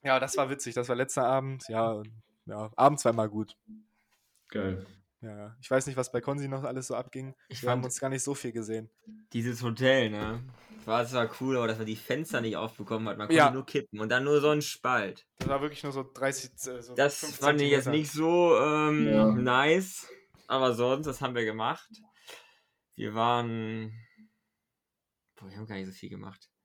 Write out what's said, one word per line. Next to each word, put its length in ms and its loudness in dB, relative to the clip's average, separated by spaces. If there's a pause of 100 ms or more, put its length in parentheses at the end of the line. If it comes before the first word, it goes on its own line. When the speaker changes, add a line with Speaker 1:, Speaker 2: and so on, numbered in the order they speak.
Speaker 1:
Ja, 180 4
das 160 -2
war 140 0
witzig. 240 -6
Das 140 -2
war 80 0
letzter 300 0
Abend. 420 -2
Ja, 240 0
und, 300 -10 (240)
ja, 300 -10
abends 280 6
war 80 4
immer 160 0
gut. 280 -6 (920)
Speaker 2:
Geil. 380 -6 (360)
Speaker 1:
Ja, 140 -14
ja. 240 -16
Ich 100 -10
weiß 160 2
nicht, 100 -6
was 160 -2
bei 80 0
Konzi 280 -4
noch 160 -6
alles 240 -6
so 60 -4
abging. 400 -8 (140)
Speaker 3:
Ich 140 -12
Speaker 1:
Wir 80 0
haben 80 2
Speaker 3:
fand 60 -4
Speaker 1:
uns 140 -6
gar 120 -4
nicht 120 -4
so 120 -4
viel 180 -8
gesehen. 380 -6 (420)
Speaker 3:
dieses 300 -4
Hotel, 480 2
ne? 320 -6 (420)
War 220 0
zwar 220 0 (120)
cool, 160 0
aber 100 2
dass 120 -2
man 80 -6
die 100 -6
Fenster 440 -4
nicht 160 -4
aufbekommen 520 -6
hat. 100 -6
Man 100 -6
konnte 100 4
Speaker 1:
Ja. 140 8
Speaker 3:
nur 140 -6
kippen 340 -4
und 80 -4
dann 160 2
nur 160 4
so 100 4
ein 120 2
Spalt. 640 -4 (120)
Speaker 1:
Das 100 -2
war 140 0
wirklich 200 -8
nur 100 -6
so 200 -6
dreißig, 380 -4 (160)
äh, 160 -10
so 120 -18
Speaker 3:
Das 260 2
Speaker 1:
fünf 180 -8
Speaker 3:
fand 220 4
ich 100 2
jetzt 160 4
Speaker 1:
Zentimeter. 60 0
Speaker 3:
nicht 200 0
so, 460 6
ähm, 540 4
Speaker 2:
Ja. 300 6
Speaker 3:
nice. 640 2 (400)
Aber 280 2
sonst, 320 0
das 140 -8
haben 140 -2
wir 100 0
gemacht. 440 -4 (1040)
Wir 200 -8
waren, 800 -2 (1400)
boah, 140 -18
wir 60 -16
haben 100 -10
gar 100 -10
nicht 100 -8
so 60 -12
viel 160 -16
gemacht. 420 -16 (140)